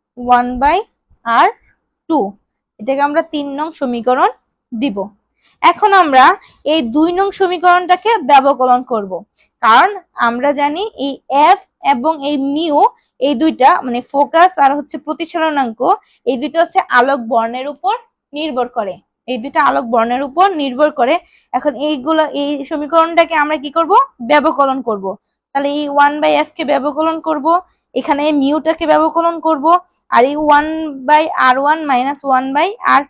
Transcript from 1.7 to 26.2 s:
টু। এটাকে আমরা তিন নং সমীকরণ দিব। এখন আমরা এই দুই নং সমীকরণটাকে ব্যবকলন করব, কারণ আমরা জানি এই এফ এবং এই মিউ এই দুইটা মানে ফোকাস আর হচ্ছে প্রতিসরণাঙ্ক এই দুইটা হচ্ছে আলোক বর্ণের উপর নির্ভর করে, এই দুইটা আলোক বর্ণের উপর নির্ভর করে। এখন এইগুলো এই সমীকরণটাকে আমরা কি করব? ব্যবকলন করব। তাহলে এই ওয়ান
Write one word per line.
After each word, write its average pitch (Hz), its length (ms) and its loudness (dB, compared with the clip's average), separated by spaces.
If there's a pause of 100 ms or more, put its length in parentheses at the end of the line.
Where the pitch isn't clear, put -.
টু। 320 100 0 (600)
এটাকে 269 280 -2
আমরা 302 140 0 (100)
তিন 294 140 -6 (120)
নং 311 100 -6 (120)
সমীকরণ 254 500 0 (420)
দিব। 226 240 -4 (640)
এখন 349 280 2 (120)
আমরা 269 220 6 (480)
এই 320 80 2 (140)
দুই 320 240 2
নং 392 100 0 (100)
সমীকরণটাকে 359 720 0 (200)
ব্যবকলন 254 500 4 (120)
করব, 202 200 -4 (500)
কারণ 247 280 6 (360)
আমরা 240 240 -2 (100)
জানি 294 220 -2 (240)
এই 277 60 -6 (360)
এফ 381 120 4 (320)
এবং 262 200 0 (160)
এই 294 80 -2 (180)
মিউ 302 260 0 (460)
এই 285 160 0
দুইটা 262 260 2 (160)
মানে 247 160 -4 (120)
ফোকাস 330 400 2 (120)
আর 269 140 4
হচ্ছে 294 180 -12 (100)
প্রতিসরণাঙ্ক 302 720 -4 (500)
এই 269 100 -2
দুইটা 302 220 -4
হচ্ছে 349 180 0 (180)
আলোক 262 220 2 (120)
বর্ণের 240 420 -2
উপর 370 200 -4 (420)
নির্ভর 285 300 -4 (100)
করে, 208 180 -6 (360)
এই 254 120 -4
দুইটা 277 260 -4
আলোক 277 160 -2 (100)
বর্ণের 240 340 0
উপর 330 180 2 (140)
নির্ভর 277 380 0
করে। 262 160 2 (380)
এখন 269 200 -2 (140)
এইগুলো 302 360 -2 (180)
এই 285 80 -2 (200)
সমীকরণটাকে 330 720 0
আমরা 302 200 -2
কি 285 140 -10
করব? 330 160 0 (380)
ব্যবকলন 277 480 2 (100)
করব। 202 180 -4 (440)
তাহলে 277 180 -2 (100)
এই 294 60 -4 (100)
ওয়ান 285 180 4 (100)